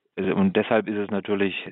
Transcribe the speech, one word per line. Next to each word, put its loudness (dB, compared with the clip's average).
und 2
deshalb 2
ist -4
es -4
natürlich -2